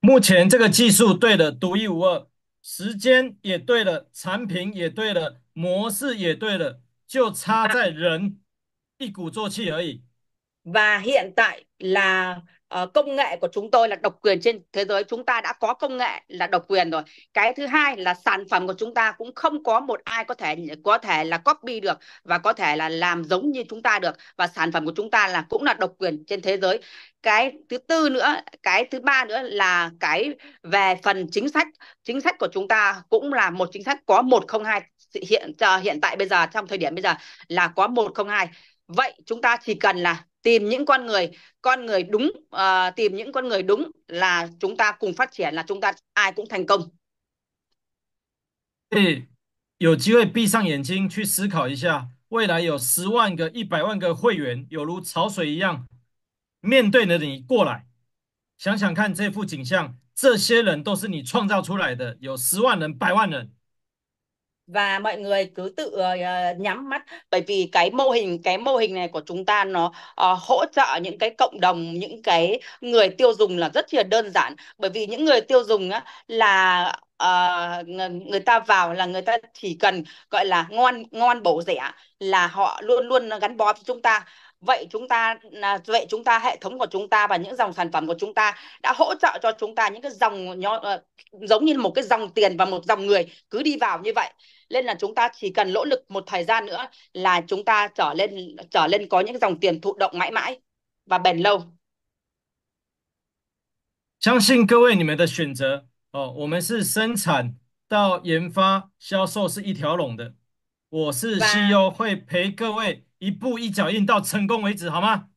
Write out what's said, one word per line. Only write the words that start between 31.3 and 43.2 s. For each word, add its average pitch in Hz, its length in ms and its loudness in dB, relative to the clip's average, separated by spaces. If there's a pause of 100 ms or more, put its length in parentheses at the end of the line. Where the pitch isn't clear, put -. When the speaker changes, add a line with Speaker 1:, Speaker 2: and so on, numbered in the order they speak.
Speaker 2:
chính 220 160 -2
sách. 311 180 0 (360)
Chính 247 180 -6
sách 349 180 -2
của 190 140 -2
chúng 196 160 -4
ta 202 420 2
cũng 277 220 2
là 208 180 2
một 180 220 -4
chính 202 120 -14
sách 277 220 -4
có 202 160 6
một 254 260 4
không 214 160 -2
hai 214 180 -2 (460)
hiện, 202 300 0
ờ, 196 180 4
hiện 196 260 -2
tại - 140 0
bây 196 120 0
giờ, 175 180 2
trong 208 200 -6
thời 190 120 -6
điểm 170 160 -2
bây 185 80 -8
giờ 180 120 2 (340)
là 175 280 2
có 196 120 4
một 226 260 0
không 202 140 -4
hai. 196 200 -2 (380)
Vậy 208 260 -2 (140)
chúng 233 160 -6
ta 240 220 2
chỉ 220 100 -2
cần 185 240 2
là 170 260 -2 (200)
Tìm 220 240 4
những 254 160 -2
con 262 220 2
người, 202 240 0 (320)
con 254 240 0
người 202 160 0
đúng, 214 280 0 (200)
ờ, 185 460 2
tìm 202 200 0
những 226 160 -10